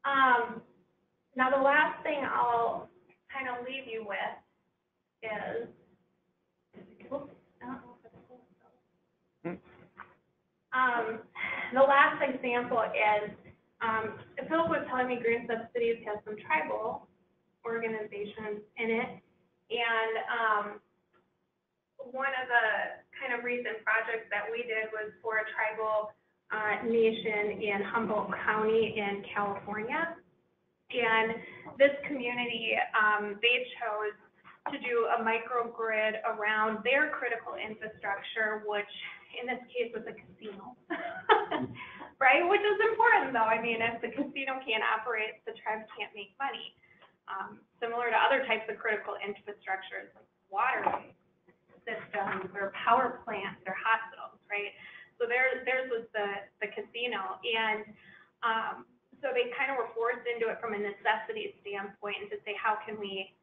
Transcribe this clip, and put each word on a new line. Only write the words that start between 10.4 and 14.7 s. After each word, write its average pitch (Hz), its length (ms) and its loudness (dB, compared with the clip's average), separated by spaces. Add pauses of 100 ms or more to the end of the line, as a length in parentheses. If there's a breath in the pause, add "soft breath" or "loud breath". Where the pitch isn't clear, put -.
um, 240 460 2 (540 loud breath)
the 254 80 6
last 302 420 8
example 247 600 0
is, 107 460 2 (500)
um, 220 400 -2 (280)
Philip 330 200 2
was 320 200 0